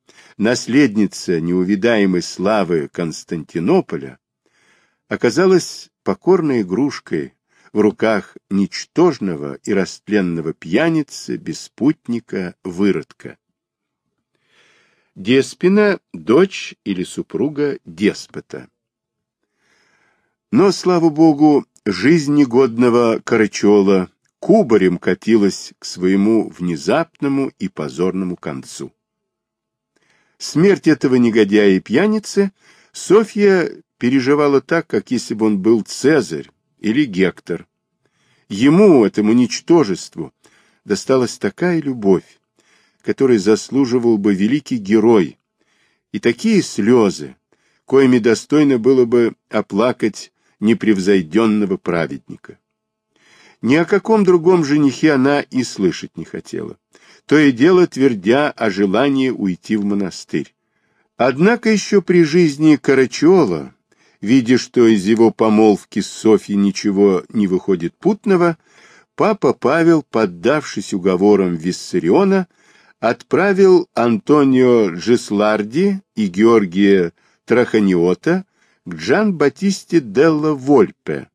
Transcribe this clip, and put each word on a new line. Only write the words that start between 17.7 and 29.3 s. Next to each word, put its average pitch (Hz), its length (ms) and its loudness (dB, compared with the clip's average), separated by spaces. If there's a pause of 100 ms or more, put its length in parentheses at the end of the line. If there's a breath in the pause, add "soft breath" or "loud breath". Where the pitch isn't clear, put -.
деспота. - 840 -8 (1800)
Но, 180 200 2
слава 170 380 0
богу, 151 560 2 (200)
жизнь 139 480 0
негодного 120 880 2
Карачиола 101 840 2 (300)
кубарем 110 580 2
катилась - 800 -2
к - 80 -20
своему 98 640 -2
внезапному 131 1080 -4
и 98 80 -6
позорному 87 680 -6
концу. 67 560 -14 (1500)